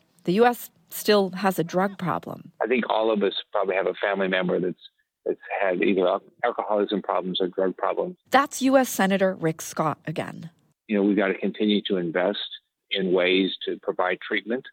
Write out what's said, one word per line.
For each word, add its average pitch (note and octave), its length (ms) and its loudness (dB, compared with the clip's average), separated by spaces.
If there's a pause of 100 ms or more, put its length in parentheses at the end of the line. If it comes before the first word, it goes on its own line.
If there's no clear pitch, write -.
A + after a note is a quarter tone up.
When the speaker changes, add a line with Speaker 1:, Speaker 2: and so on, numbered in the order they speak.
(240)
Speaker 1:
The E3+ 100 2
U A3+ 120 6
S A#3+ 240 0 (200)
still G3+ 400 2
has F#3 280 0
a D#3+ 60 0
drug F#3+ 340 -2
problem. - 540 -6 (100)
Speaker 2:
I - 40 0
think A#2 220 2
all A2 220 2
of G#2+ 120 2
us G2 120 2 (180)
probably F#2+ 220 0
have F#2 120 0
a F#2 80 0
family G2 340 0
member F#2 300 0
that's, F#2 200 -4 (480)
that's - 120 -2 (220)
had F#2 220 0
either F#2+ 240 2
al-, F#2+ 160 0 (220)
alcoholism G#2 580 -2
problems F#2 380 -4
or F#2 80 0
drug F#2 280 -2
problems. F#2 400 -4 (140)
Speaker 1:
That's C#4 320 2
U C4 140 4
S C4 120 4
Senator F#3+ 460 2
Rick D#3+ 260 -2
Scott - 460 -2
again. D#3 440 -8 (360)
Speaker 2:
You G#2 100 0
know, G2+ 60 4
we've G2 140 4
got G2 120 4
to F#2+ 100 -2
continue G#2 500 0
to G2+ 80 0
invest F2+ 420 0 (520)
in F#2+ 220 0
ways F#2 380 4 (160)
to F2+ 160 -6
provide F#2 440 -2
treatment. A2 460 -4